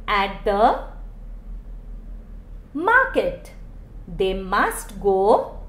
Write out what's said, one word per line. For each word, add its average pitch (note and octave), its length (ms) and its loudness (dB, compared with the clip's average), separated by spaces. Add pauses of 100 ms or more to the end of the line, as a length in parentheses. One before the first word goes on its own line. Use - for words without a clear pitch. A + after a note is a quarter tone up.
at G3 380 0
the A3 380 6 (1900)
market. E4 760 2 (560)
They F#3+ 260 0
must G3 680 -2
go. G3 680 4